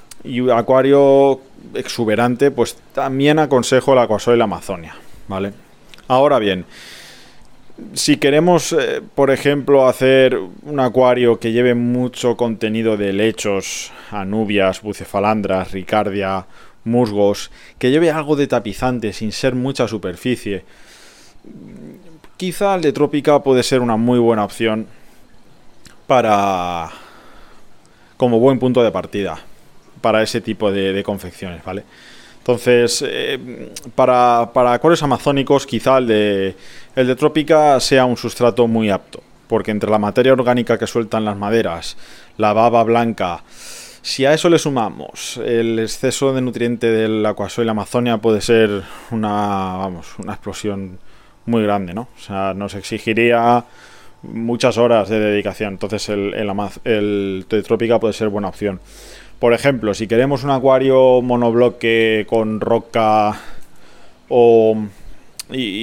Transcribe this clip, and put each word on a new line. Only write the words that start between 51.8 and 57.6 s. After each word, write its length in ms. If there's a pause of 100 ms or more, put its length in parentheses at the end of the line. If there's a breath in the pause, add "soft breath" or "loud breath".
¿no? 140 (100)
O 40
sea, 340
nos 180
exigiría 920 (580 loud breath)
muchas 540
horas 320
de 100
dedicación, 540
entonces 360
el, 240
el 160
Amaz-, 340
el 680
de 120